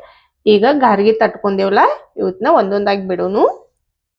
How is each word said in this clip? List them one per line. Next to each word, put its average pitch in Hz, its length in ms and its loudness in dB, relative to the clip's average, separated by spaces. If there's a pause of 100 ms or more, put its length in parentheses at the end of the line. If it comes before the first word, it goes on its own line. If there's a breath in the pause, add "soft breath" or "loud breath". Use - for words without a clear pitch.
(460 soft breath)
ಈಗ 208 180 4 (140)
ಗಾರ್ಗಿ 220 400 2
ತಟ್ಕೊಂಡೇವಲ್ಲ 202 680 0 (320)
ಇವತ್ನ 190 380 -4
ಒಂದೊಂದಾಗಿ 202 540 -2
ಬಿಡೋನು. 185 360 -2 (760)